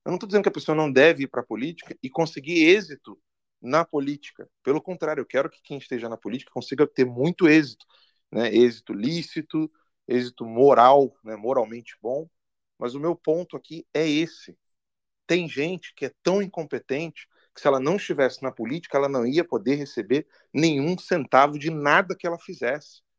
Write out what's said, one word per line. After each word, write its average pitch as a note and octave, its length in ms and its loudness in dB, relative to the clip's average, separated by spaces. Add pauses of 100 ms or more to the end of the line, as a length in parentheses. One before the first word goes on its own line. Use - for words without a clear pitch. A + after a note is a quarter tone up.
Eu D3+ 80 -6
não F3+ 60 -2
tô A3 80 -14
dizendo G3+ 160 0
que G3 80 -2
a - 20 0
pessoa D#3 240 -4
não D3+ 160 0
deve C#3 340 6
ir - 20 -6
pra A#2+ 160 -8
política C3+ 580 -10
e C3 80 -10
conseguir D#3+ 540 -2
êxito D#3 580 2 (400)
na D3 240 0
política. C#3+ 640 -8 (140)
Pelo C#3+ 180 0
contrário, D#3 400 -6
eu - 60 -10
quero C#3 240 -2
que - 100 -20
quem C#3+ 160 -14
esteja A#2+ 320 -10
na A2+ 80 -10
política A2+ 340 -12
consiga C3 360 0
ter C3 180 0
muito C#3+ 420 0
êxito, D3+ 380 4 (460)
né? A2 200 -2
Êxito A#2 400 4
lícito, D#3 800 -6 (360)
êxito B2 400 -4
moral, B2+ 760 6
né? A2 120 -12
Moralmente A#2 680 -6
bom. C#3+ 260 -8 (520)
Mas A#2+ 160 -8
o C#3+ 40 -10
meu E3 160 -2
ponto D#3+ 400 -4
aqui D#3+ 380 -16
é D#3 160 0
esse. D#3 480 -4 (720)
Tem E3+ 200 0
gente D#3+ 460 -8
que - 120 -10
é B2+ 60 -8 (100)
tão F#3+ 200 0
incompetente D#3 840 -8 (300)
que - 60 -20
se D3+ 60 -2
ela C#3 120 4
não D3+ 160 0
estivesse C#3+ 480 -2
na B2+ 80 -6
política, C#3 460 -6
ela C#3 100 2
não C3 180 -2
ia D#3 200 0
poder A#2 300 -2
receber C#3+ 520 -4 (260)
nenhum D#3 440 0
centavo D3 600 2
de D3 120 -8
nada D#3+ 480 0
que F3+ 100 -8
ela E3+ 100 -4
fizesse. D3 640 -8 (180)